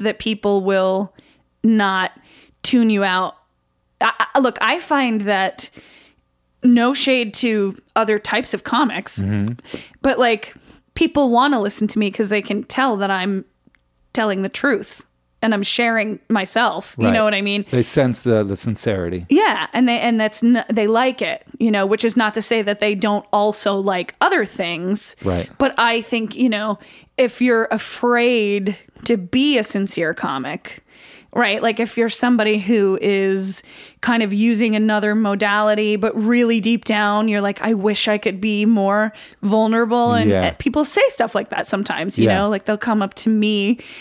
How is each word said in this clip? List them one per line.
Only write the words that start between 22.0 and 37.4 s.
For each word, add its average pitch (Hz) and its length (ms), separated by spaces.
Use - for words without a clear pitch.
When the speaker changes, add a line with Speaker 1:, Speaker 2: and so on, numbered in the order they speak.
Speaker 1:
is 214 120
not 220 180
to 226 80
say 226 200
that 208 180
they 208 160
don't 208 360
also 208 440
like 196 440
other 349 240
things. 180 800
Speaker 2:
Right. 90 260
Speaker 1:
But 185 200
I 233 240
think, 226 320
you 254 140
know, 208 320
if - 240
you're 233 300
afraid 220 1080
to 233 120
be 254 420
a 220 40
sincere 190 500
comic, 143 680
right? 220 280
Like, 220 160
if 226 200
you're 233 100
somebody 214 500
who 196 440
is 196 600
kind 233 220
of 202 100
using 220 420
another 214 400
modality, 214 800
but 208 200
really 233 420
deep 220 280
down, 208 420
you're 208 140